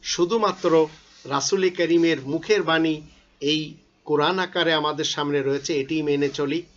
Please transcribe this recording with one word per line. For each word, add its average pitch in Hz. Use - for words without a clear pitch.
শুধুমাত্র 185
রাসূল 185
করিমের 165
মুখের 185
বাণী 160
এই 151
কোরআন 151
আকারে 170
আমাদের 151
সামনে 143
রয়েছে, 139
এটিই 151
মেনে 143
চলি। 147